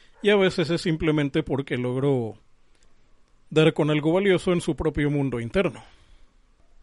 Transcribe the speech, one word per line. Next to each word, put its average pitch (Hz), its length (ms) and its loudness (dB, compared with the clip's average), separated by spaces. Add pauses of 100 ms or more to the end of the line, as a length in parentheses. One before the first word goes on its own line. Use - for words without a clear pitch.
(240)
Y 202 60 4
a 208 60 4
veces 180 340 2
es 170 120 -2
simplemente 151 600 0
porque 139 360 -4
logró 123 580 -2 (1120)
dar 156 240 4
con 151 180 0
algo 151 220 0
valioso 185 400 2
en 175 80 0
su 160 160 -4
propio 147 340 -2
mundo 135 300 -2
interno. 117 420 -2 (1000)